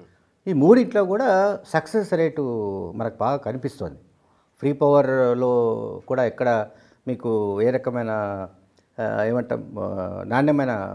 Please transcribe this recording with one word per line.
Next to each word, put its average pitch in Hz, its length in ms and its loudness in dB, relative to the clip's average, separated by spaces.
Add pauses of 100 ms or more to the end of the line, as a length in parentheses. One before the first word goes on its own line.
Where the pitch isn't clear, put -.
(460)
ఈ 190 60 -2
మూడింట్లో 202 520 6
కూడా 196 640 2
సక్సెస్ 185 440 -2
రేటు 160 300 0 (540)
మనకు 113 200 -6
బాగా 123 200 0
కనిపిస్తోంది. 117 640 -8 (600)
ఫ్రీ 139 140 0
పవర్లో 127 1400 2
కూడా 131 160 0
ఎక్కడ 113 420 0 (420)
మీకు 107 540 -2
ఏ 120 80 4
రకమైన, 123 400 -4 (920)
ఆ, 110 240 -2
ఏమంటాం, 120 540 -4
ఆ, 95 480 -8
నాణ్యమైన, 139 440 2 (240)